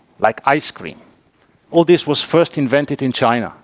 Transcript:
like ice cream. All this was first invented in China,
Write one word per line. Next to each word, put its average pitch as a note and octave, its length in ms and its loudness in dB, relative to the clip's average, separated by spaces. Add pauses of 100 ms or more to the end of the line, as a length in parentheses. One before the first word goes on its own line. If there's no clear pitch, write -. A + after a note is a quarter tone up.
(200)
like G#2+ 260 0
ice D3 260 0
cream. - 300 -16 (680)
All E3+ 140 4
this E3 240 2
was D3 160 -2
first E3 340 0
invented C#3 440 -2
in C3 100 -2
China, A#2 420 -2 (100)